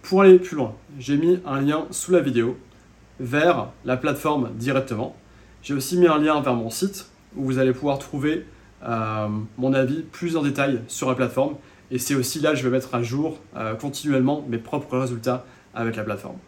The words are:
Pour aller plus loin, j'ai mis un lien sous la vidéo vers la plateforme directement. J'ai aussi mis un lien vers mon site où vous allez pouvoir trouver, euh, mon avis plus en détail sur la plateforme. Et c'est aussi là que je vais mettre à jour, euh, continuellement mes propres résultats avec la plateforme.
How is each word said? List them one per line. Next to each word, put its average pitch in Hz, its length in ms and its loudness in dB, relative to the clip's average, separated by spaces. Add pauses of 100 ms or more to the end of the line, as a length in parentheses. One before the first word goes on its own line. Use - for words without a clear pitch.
Pour 190 200 2
aller 185 180 12
plus 180 160 -4
loin, 117 180 -2 (240)
j'ai 135 200 0
mis 175 280 4
un 139 140 -2
lien 151 320 0
sous - 220 -2
la 170 80 6
vidéo 117 360 0 (600)
vers 135 480 2 (160)
la 127 140 0
plateforme 139 580 -2
directement. 127 600 -4 (460)
J'ai 139 120 -8
aussi 143 240 -4
mis 175 100 6
un 156 100 4
lien 151 220 2
vers 135 160 0
mon 113 140 -4
site - 420 -6 (240)
où 139 80 -6
vous 131 160 -2
allez 131 140 4
pouvoir 139 260 -2
trouver, 151 460 -4 (380)
euh, 110 440 -4 (300)
mon 131 160 0
avis 135 300 0
plus 170 340 -6
en 156 40 0
détail 139 460 0
sur - 220 -4
la 127 60 0
plateforme. 131 420 -2 (340)
Et 127 80 -4
c'est 139 160 -2
aussi 131 240 -2
là 151 120 2
que 147 40 2
je 127 80 -4
vais 127 80 0
mettre 127 240 -2
à 117 80 0
jour, 147 340 -4 (200)
euh, 110 180 -4
continuellement 143 720 0
mes 117 100 -4
propres 127 400 -6
résultats 123 480 -2 (300)
avec 113 220 -4
la 107 60 -6
plateforme. 101 340 -8 (100)